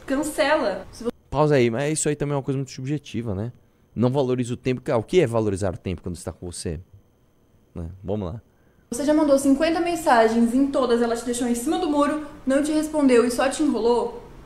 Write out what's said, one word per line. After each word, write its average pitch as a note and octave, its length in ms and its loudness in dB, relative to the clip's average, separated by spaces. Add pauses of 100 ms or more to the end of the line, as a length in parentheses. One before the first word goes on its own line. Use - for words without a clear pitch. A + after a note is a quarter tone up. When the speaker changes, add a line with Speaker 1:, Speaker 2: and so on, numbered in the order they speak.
Speaker 1:
cancela. C#4 880 0
Se - 140 -16
vo- A#3+ 60 -2 (180)
Speaker 2:
Pausa D3 260 2
aí, A#2+ 140 4
mas C#3 300 -2
isso D#3 100 0
aí D3 60 0
também C#3+ 180 -4
é - 20 -2
uma C3+ 80 -4
coisa C3+ 140 -2
muito C3+ 140 -6
subjetiva, B2+ 640 -8
né? A2 200 -6 (420)
Não A#2+ 140 2
valoriza B2+ 440 0
o - 40 -6
tempo. B2+ 240 -4
Cara, C3 160 0
o A2 60 0
que F3+ 180 4
é C#3 60 4
valorizar G2+ 460 -2
o - 40 -10
tempo F2 240 -8
quando F2+ 140 -10
está E2 180 -12
com F2 180 -14
você? E2 300 -8 (920)
Né? F2 120 -12 (180)
Vamos G2+ 300 -6
lá. A2+ 80 -12 (500)
Speaker 1:
Você C4+ 140 -4
já D4+ 80 2
mandou D4 260 4
cinquenta D#4+ 400 2
mensagens, A#3 720 2
em C#4 140 4
todas A#3 340 2
ela A#3 140 0
te A#3 80 -8
deixou B3 240 -2
em A#3+ 80 0
cima D#4 240 -2
do F4+ 100 -2
muro, D4 360 0 (200)
não C4+ 160 2
te D4+ 100 -2
respondeu D4 540 4
e B3 60 -2
só C4 180 0
te C#4+ 140 -2
enrolou? A#3 600 0 (220)